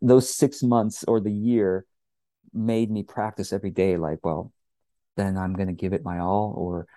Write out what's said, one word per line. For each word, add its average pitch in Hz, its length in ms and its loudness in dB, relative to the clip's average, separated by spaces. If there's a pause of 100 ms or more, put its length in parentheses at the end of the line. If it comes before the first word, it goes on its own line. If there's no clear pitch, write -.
those 127 320 6
six 139 300 0
months 117 400 0
or 113 160 2
the 104 140 -2
year 104 520 0 (680)
made 113 360 0
me 104 140 -2
practice - 480 -6
every 95 200 -4
day, 92 260 2
like, 80 260 -4
"Well, 82 300 -4 (640)
then 95 200 -2
I'm 92 160 -2
gonna 92 200 -2
give 92 180 -4
it - 140 -2
my 87 140 -4
all, 101 360 0
or 87 420 -6